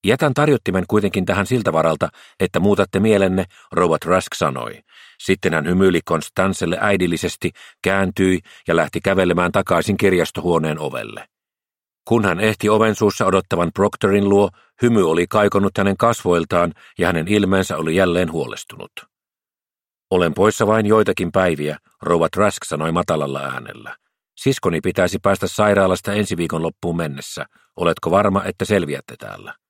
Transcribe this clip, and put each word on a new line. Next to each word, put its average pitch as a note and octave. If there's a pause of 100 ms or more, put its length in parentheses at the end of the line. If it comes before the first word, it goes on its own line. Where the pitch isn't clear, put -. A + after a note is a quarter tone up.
"Jätän C3
tarjottimen A#2+
kuitenkin G2+
tähän F#2+
siltä G#2+
varalta, D#2+ (320)
että F2+
muutatte G2
mielenne", G2 (280)
rouva E2
Trask -
sanoi. B1+ (420)
Sitten F#2
hän D#2
hymyili F2+
Constancelle F2
äidillisesti, F2+ (320)
kääntyi F#2+ (280)
ja E2
lähti E2
kävelemään F2+
takaisin F#2+
kirjastohuoneen E2
ovelle. B1 (800)
Kun A2+
hän F2+
ehti G#2+
oven G#2+
suussa G2+
odottavan F2
Proctorin G2+
luo, G2+ (320)
hymy A2
oli E2+
kaikonnut G2+
hänen G2
kasvoiltaan F2 (260)
ja E2+
hänen E2+
ilmeensä F#2+
oli D#2+
jälleen F2+
huolestunut. - (1160)
"Olen F2
poissa G#2
vain G#2+
joitakin G#2
päiviä", D2+ (240)
rouva D#2+
Trask G2+
sanoi D#2+
matalalla D2+
äänellä. B1+ (400)
"Siskoni F2
pitäisi F#2
päästä G2
sairaalasta G2
ensi G2+
viikon E2
loppuun E2+
mennessä. D2+ (300)
Oletko E2+
varma, G2
että F#2+
selviätte E2
täällä?" G1+ (160)